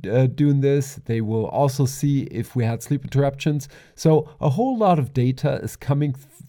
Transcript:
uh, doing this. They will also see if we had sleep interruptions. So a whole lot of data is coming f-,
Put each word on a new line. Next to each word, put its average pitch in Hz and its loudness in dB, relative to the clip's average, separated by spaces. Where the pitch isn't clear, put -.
uh, 131 6
doing 143 2
this. 139 0
They 113 -2
will 110 -2
also 135 0
see 139 0
if - -8
we 123 0
had 117 -2
sleep 147 -4
interruptions. 139 -2
So 156 2
a 151 0
whole 240 0
lot 190 4
of 131 -2
data 131 0
is 110 -10
coming 143 -2
f-, - -20